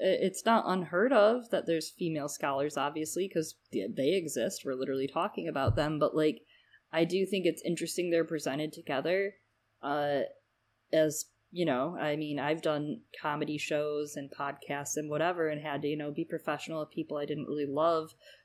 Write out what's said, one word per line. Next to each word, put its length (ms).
i-, 200
it's 240
not 220
unheard 460
of 360
that 160
there's 240
female 400
scholars, 480
obviously, 520
'cause 260
th-, 220
they 180
exist, 520
we're 100
literally 320
talking 420
about 260
them, 240
but, 160
like, 260
I 100
do 220
think 200
it's 180
interesting 460
they're 160
presented 480
together, 600
uh, 400
as, 320
you 140
know, 340
I 180
mean, 200
I've 240
done 400
comedy 360
shows 600
and 120
podcasts 680
and 120
whatever, 380
and 140
had 220
to, 40
you 100
know, 140
be 140
professional 560
of 100
people 260
I 80
didn't 220
really 180
love 460